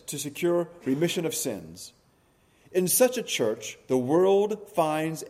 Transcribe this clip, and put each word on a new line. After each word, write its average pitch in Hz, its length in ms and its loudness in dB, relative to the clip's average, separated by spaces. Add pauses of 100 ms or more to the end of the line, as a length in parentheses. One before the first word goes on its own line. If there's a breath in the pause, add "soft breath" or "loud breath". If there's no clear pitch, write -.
to 147 140 -8
secure 170 500 -2 (160)
remission 160 400 0
of 151 80 -4
sins. 85 600 -8 (800 soft breath)
In 185 160 2
such 254 300 4
a 220 60 -4
church, - 640 -2
the 127 100 2
world 196 720 2
finds 156 600 -2